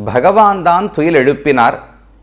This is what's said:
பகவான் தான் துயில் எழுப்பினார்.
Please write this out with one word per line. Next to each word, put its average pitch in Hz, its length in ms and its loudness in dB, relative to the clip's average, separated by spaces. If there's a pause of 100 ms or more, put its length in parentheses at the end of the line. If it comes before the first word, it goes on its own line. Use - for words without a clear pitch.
பகவான் 185 580 0
தான் 175 280 0
துயில் 160 240 -2
எழுப்பினார். 139 600 0 (480)